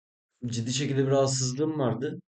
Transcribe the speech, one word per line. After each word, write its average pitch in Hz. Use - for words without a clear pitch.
ciddi 113
şekilde 135
bir 135
rahatsızlığım 135
vardı. 127